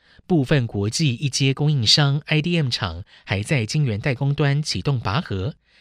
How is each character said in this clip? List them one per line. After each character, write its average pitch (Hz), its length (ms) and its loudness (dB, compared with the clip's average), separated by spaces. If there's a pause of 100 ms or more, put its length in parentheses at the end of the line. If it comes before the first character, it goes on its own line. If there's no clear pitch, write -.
(260)
部 160 180 2
分 131 220 2
国 104 240 -2
际 143 240 0
一 139 160 -4
阶 135 240 2
供 151 180 0
应 127 140 0
商 143 400 4
I 156 160 2
D 175 140 -2
M 147 120 0
厂 87 360 -6 (200)
还 101 180 -2
在 123 220 0
晶 151 200 0
圆 107 140 0
代 131 160 -2
工 139 200 0
端 143 280 0
启 90 200 -4
动 139 180 0
拔 98 180 -2
河， 104 360 -4 (260)